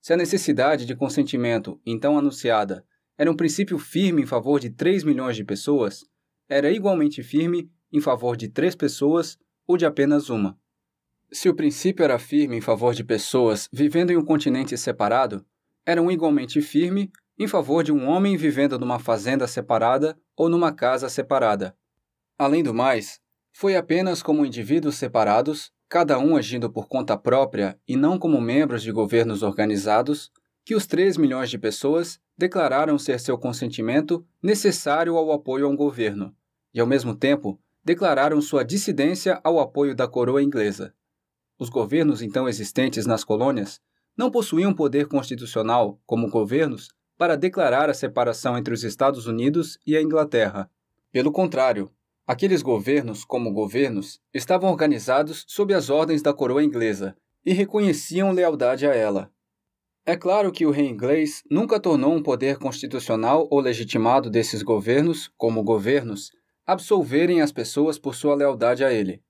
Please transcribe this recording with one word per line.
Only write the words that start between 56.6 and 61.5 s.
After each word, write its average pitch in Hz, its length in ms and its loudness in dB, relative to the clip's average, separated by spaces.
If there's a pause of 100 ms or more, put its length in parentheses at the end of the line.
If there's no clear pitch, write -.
inglesa 107 520 -2 (300)
e 185 80 2
reconheciam 196 800 0
lealdade 143 560 0
a 139 80 4
ela. 104 360 0 (720)
É 170 140 -2
claro 190 340 2
que - 140 0
o 147 60 4
rei 143 180 2
inglês 139 580 -2
nunca 214 320 0